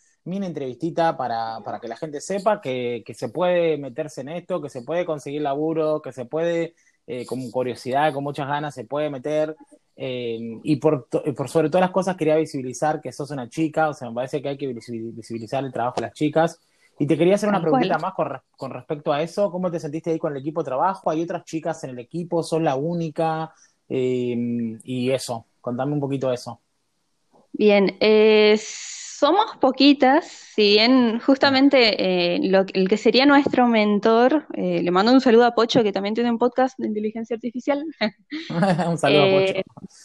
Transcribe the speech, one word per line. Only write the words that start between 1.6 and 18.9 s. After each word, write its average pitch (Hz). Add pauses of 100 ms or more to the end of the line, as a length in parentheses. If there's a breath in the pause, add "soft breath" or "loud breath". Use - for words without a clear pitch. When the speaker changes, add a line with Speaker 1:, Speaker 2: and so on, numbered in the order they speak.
Speaker 1:
para 113
que 117
la 113
gente 147
sepa 202
que, 123
que -
se 123
puede 170
meterse 143
en 127
esto, 170
que 143
se 127
puede 165
conseguir 151
laburo, 156
que 135
se 127
puede, 165 (320)
eh, 120
con 123
curiosidad, 127
con 139
muchas 143
ganas, 147
se 120
puede 151
meter. 151 (400)
Eh, 123 (240)
y 151
por 147
to-, - (140)
por 135
sobre 156
todas 180
las 185
cosas 185
quería 156
visibilizar 151
que 131
sos 135
una 131
chica, 156
o 147
sea, 123
me 113
parece 131
que 139
hay 139
que 139
visi-, 113
visibilizar 117
el 135
trabajo 123
de 117
las 107
chicas. 160 (380)
Y -
te 156
quería 175
hacer 208
una 202
Speaker 2:
Tal 165
cual. 151
Speaker 1:
preguntita 175
más 180
con 160
re-, 131 (160)
con 131
respecto 147